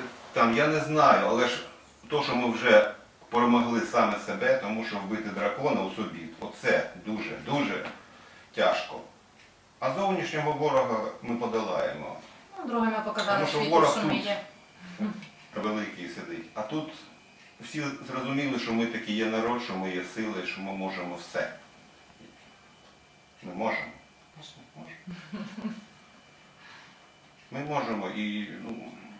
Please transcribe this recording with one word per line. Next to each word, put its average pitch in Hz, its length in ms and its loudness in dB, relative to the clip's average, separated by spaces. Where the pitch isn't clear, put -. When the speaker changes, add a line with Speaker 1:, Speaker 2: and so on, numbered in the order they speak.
Speaker 1:
там, 117 240 4
я 147 100 6
не 156 140 2
знаю, 151 480 6
але 120 200 4
ж - 180 -4
то, 110 140 2
що 123 140 0
ми 123 140 2
вже 110 440 8
перемогли 120 500 6
саме 104 380 2
себе, 101 440 2
тому 110 220 -2
що 104 120 -4
вбити 101 340 -4
дракона 101 520 0
у 92 80 -2
собі, 82 300 -6
оце - 500 0
дуже, 107 240 -4
дуже 131 380 0
тяжко. - 460 2
А 135 140 0
зовнішнього 170 580 0
ворога 131 460 4
ми 117 140 -4
подолаємо. 110 800 -2
Speaker 2:
Ну, 359 120 -10
друге, 226 200 2
ми 214 140 -2
показали 202 340 0
Speaker 1:
Тому - 120 2
що 151 80 0
Speaker 2:
світу, 147 120 2
Speaker 1:
ворог 170 220 8
Speaker 2:
що 214 100 0
ми 151 120 2
Speaker 1:
тут - 120 -2
Speaker 2:
є. 202 140 -2
Speaker 1:
великий 104 540 -4
сидить. - 460 -10
А 107 80 -6
тут 156 300 -4
всі 147 240 -6
зрозуміли, 135 480 -2
що 117 140 -2
ми 113 140 2
таки 110 260 -4
є 110 140 2
народ, 117 360 0
що 98 140 -6
ми 92 140 -4
є 92 120 -4
сили, 104 320 -4
що - 140 -6
ми 98 120 -6
можемо 95 440 -4
все. - 360 -4
Ми - 120 -12
можемо. - 320 -2
Ми - 60 -20
можемо. - 920 -10
Ми 135 140 -8
можемо. 113 440 -2
І, 104 400 -4
ну, - 280 -10